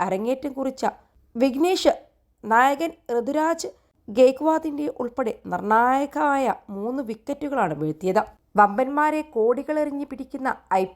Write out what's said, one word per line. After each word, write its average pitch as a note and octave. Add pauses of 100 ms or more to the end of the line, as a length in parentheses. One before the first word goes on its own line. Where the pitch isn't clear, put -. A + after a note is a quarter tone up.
അരങ്ങേറ്റം A3+
കുറിച്ച C4 (500)
വിഘ്നേഷ് C#4+ (520)
നായകൻ C4+ (280)
ഋതുരാജ് D4+ (420)
ഗേക്വാദിന്റെ D4
ഉൾപ്പെടെ A#3+
നിർണായകമായ B3+ (160)
മൂന്ന് A3
wicket-ുകളാണ് B3+
വീഴ്ത്തിയത്. D#3 (320)
വമ്പന്മാരെ C#4+
കോടികളെറിഞ്ഞ് C#4+
പിടിക്കുന്ന C4 (180)
ഐ F#3+ (100)